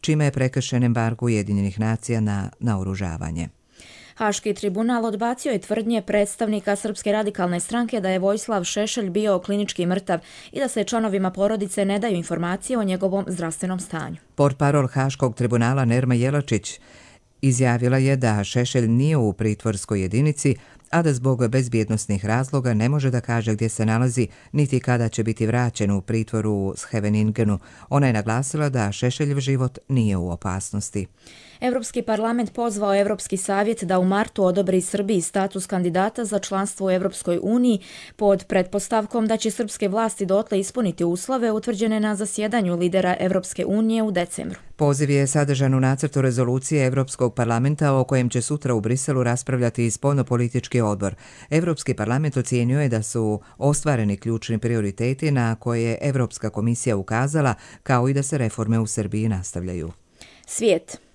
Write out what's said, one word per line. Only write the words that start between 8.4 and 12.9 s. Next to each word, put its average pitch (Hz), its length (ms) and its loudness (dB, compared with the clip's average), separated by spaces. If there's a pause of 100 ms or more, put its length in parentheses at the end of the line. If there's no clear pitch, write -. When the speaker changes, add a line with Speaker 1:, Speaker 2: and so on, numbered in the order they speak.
Speaker 2:
Šešelj 208 460 -4
bio 202 300 2
klinički 202 460 -2
mrtav 180 340 0 (320)
i - 80 -8
da 269 80 0
se 214 160 -2
članovima 202 480 0
porodice 202 540 0
ne 196 140 0
daju 208 160 0
informacije 170 640 -2
o 220 60 0
njegovom 190 440 0